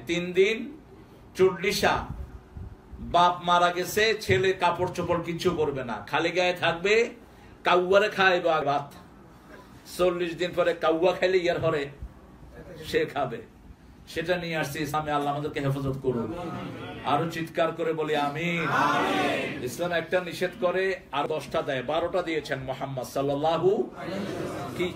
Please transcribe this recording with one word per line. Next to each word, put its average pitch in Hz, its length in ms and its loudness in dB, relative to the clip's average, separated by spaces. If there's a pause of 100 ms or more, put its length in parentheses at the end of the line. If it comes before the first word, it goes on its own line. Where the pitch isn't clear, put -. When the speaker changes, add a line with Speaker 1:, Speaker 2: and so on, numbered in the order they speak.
Speaker 1:
তিন 175 260 -2
দিন 208 480 2 (540)
চল্লিশা, 185 720 2 (960)
বাপ 127 440 2
মারা 175 280 4
গেছে, 208 480 0
ছেলে 190 320 2
কাপড় 175 420 0
চোপড় 170 300 0
কিছু 170 260 0
করবে 143 340 -2
না, 110 220 -8
খালি 160 240 0
গায়ে 180 220 2
থাকবে, 180 640 2 (500)
কাউয়ারে 180 440 6
খাইবে 190 420 4
আগে 156 160 2
ভাত। 143 260 0 (1040)
চল্লিশ 175 400 2
দিন 175 200 -2
পরে 170 180 4
কাউয়া 165 380 4
খাইলে 185 260 2
ইয়ার 170 220 2
পরে 151 280 0 (960)
সে 156 200 0
খাবে। 131 380 -4 (680)
সেটা 165 280 -2
নিয়ে 170 200 -4
আসছে 151 260 -2
ইসলামে। 147 280 -2
আল্লাহ 143 240 0
আমাদেরকে 147 260 -4
হেফাজত 139 420 -2
করুন। 123 320 0 (680)
আরো 147 260 0
চিৎকার 160 420 -2
করে 160 200 -2
বলি 151 240 0
আমিন। 156 520 0
Speaker 2:
আমিন। - 960 0
Speaker 1:
ইসলাম 170 300 -4
একটা 170 280 0
নিষেধ 180 300 -4 (100)
করে 180 400 0 (120)
আর 147 140 0
দশটা 156 360 -2
দেয়, 135 200 -2
বারোটা 170 400 0
দিয়েছেন 151 360 -4
মোহাম্মদ 131 460 -6
সাল্লাল্লাহু। 160 840 0 (840)
কি 175 200 -2